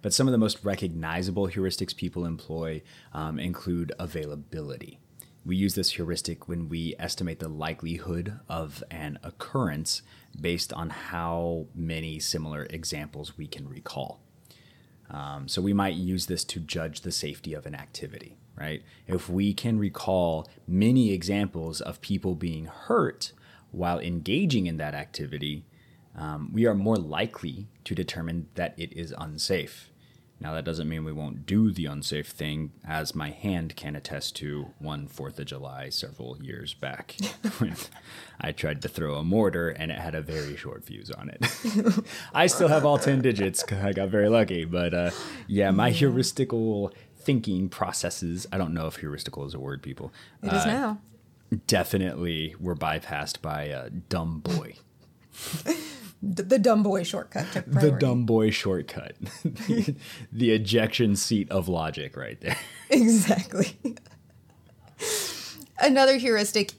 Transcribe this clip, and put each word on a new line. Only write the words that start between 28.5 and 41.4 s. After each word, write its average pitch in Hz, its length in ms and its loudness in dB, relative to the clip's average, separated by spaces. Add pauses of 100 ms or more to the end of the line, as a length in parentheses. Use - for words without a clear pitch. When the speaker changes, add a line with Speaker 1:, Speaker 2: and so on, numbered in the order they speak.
Speaker 1:
that 85 240 -4
it 82 140 -6
is 82 220 -8
unsafe. - 760 -4 (460)
Now, 78 160 -8
that 80 120 -4
doesn't 80 240 -2
mean 78 160 -4
we 78 80 -6
won't 73 320 -8
do 107 260 4
the 87 140 -2
unsafe 73 420 -4
thing, 76 460 -6 (120)
as 78 300 -4
my 73 160 -4
hand 87 460 -4
can 76 180 -8
attest 71 420 -8
to 73 420 -8
one 73 280 -6
Fourth 67 320 -10
of 71 60 -6
July 67 440 -10
several - 520 -8
years 69 320 -10
back - 420 -8 (220)
<laughs> 214 220 -4
when 160 160 0 (680)
I 76 100 -4
tried 76 300 -4
to - 80 -6
throw 73 260 -4
a 76 80 -4
mortar 87 460 4
and 80 240 -4
it - 40 -6
had 82 160 -6
a 80 80 -4
very 73 360 -6
short 60 260 -12
fuse 50 260 -14
on - 200 -10
it. - 120 -6 (760)